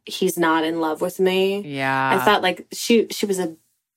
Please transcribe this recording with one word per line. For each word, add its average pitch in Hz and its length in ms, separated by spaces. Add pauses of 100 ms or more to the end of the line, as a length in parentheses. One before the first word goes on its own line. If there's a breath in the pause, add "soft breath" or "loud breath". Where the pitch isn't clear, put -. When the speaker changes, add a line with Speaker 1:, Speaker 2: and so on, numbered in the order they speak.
Speaker 1:
he's 185 340
not 160 260
in 165 160
love 156 200
with 180 180
me. 190 480
Speaker 2:
Yeah. 135 440 (100)
Speaker 1:
I 127 40
thought, 208 180
like, 180 300
she, - 380
she - 160
was 190 140
a 165 160 (400)